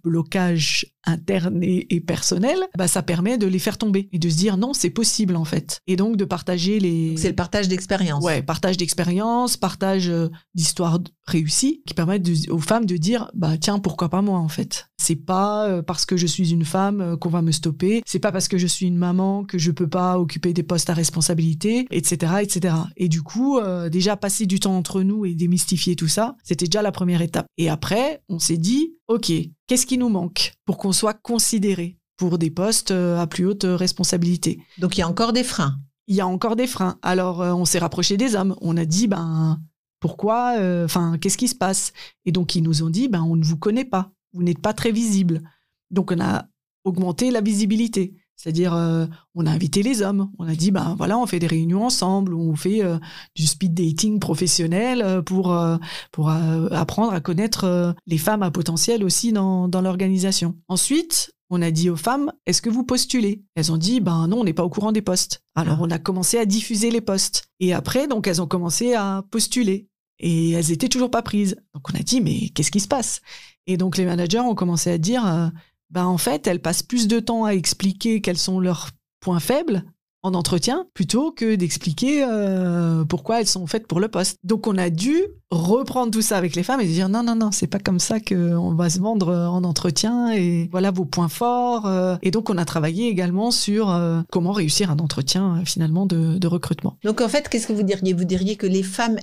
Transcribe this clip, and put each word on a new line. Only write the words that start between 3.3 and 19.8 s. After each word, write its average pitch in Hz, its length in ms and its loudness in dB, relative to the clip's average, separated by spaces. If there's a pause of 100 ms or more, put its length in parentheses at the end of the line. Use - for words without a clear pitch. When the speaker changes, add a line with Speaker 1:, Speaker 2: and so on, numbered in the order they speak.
Speaker 1:
de 208 80 2
les 185 140 2
faire - 180 -2
tomber 196 340 0
et 180 60 -2
de 170 100 2
se 156 80 2
dire : « 190 220 2
Non, 247 140 0
c'est 175 180 0
possible 214 460 2
en 165 80 0
fait. » 156 420 -4
Et 185 80 0
donc 208 220 2
de 196 80 0
partager 180 560 0
les 165 300 2
Speaker 2:
Donc, 160 100 -4
c'est 185 80 0
le 165 80 -2
partage 185 320 0
d'expérience. 180 560 0
Speaker 1:
Ouais, 151 180 0
partage 170 340 -2
d'expérience, 196 800 0
partage, 190 520 0
euh, 165 200 2 (280)
d'histoires 170 420 0
d-, - 140 -6 (120)
réussies 180 640 0
qui - 80 -10
permettent 180 300 0
de, 170 260 2
aux 165 80 0
femmes 214 280 2
de 180 100 0
dire : « 202 380 0
Bah, 160 220 0
tiens, 202 220 0
pourquoi 175 300 -2
pas 180 120 0
moi 196 200 2
en 160 80 0
fait ? - 400 -6 (100)
C'est - 160 0
pas, 202 540 0
euh, 185 140 0
parce - 240 -4
que 185 100 0
je 175 100 2
suis 165 240 0
une 165 140 2
femme, 196 360 0
euh, 170 160 -2
qu'on 165 120 -4
va 170 140 0
me 165 100 2
stopper. 180 520 0
C'est - 140 -4
pas 208 140 0
parce 185 160 -2
que 185 100 0
je 180 80 2
suis 180 200 -2
une 175 100 2
maman 185 480 0
que 190 140 -6
je 165 120 2
peux 165 180 0